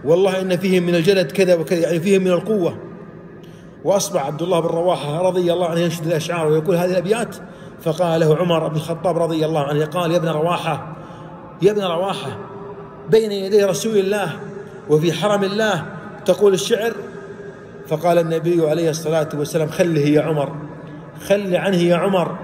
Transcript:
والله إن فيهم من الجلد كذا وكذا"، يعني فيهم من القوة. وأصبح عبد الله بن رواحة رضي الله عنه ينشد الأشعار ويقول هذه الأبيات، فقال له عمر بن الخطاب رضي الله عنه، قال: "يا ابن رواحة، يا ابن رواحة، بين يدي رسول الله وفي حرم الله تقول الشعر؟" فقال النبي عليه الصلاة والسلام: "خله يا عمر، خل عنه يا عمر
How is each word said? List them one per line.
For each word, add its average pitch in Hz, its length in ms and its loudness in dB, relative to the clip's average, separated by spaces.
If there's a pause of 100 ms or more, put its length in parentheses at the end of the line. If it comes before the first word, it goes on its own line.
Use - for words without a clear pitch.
والله 185 360 4
إن 185 160 0
فيهم 185 300 2
من 175 80 2
الجلد 180 380 2
كذا 180 220 4
وكذا"، 170 240 0
يعني 170 220 0
فيهم 190 220 2
من 185 80 2
القوة. 180 480 0 (1040)
وأصبح 175 420 0
عبد 151 160 -6
الله 170 180 2
بن 165 80 -2
رواحة 165 540 0
رضي 180 300 2
الله 175 140 0
عنه 165 140 0
ينشد 165 260 -2
الأشعار 165 400 -2
ويقول 160 300 2
هذه 180 140 2
الأبيات، 190 460 -2 (460)
فقال 165 380 0
له 156 160 4
عمر 165 320 0
بن 156 80 -4
الخطاب 165 420 -2
رضي 160 280 0
الله 156 140 0
عنه، 147 240 0
قال: 165 280 -2
"يا 175 40 2
ابن 165 120 0
رواحة، 160 680 -2 (680)
يا 190 80 6
ابن 208 120 -2
رواحة، 170 560 -4 (720)
بين 220 220 4
يدي 202 320 2
رسول 202 320 0
الله 190 340 0 (600)
وفي 156 220 4
حرم 202 320 2
الله 196 400 0 (400)
تقول 190 300 6
الشعر؟" 226 380 0 (920)
فقال 170 320 2
النبي 165 520 2
عليه 165 200 2
الصلاة 156 440 0
والسلام: 151 340 -2
"خله 165 320 2
يا 147 220 4
عمر، 147 340 -2 (680)
خل 196 300 2
عنه 180 200 2
يا 175 200 4
عمر 180 480 0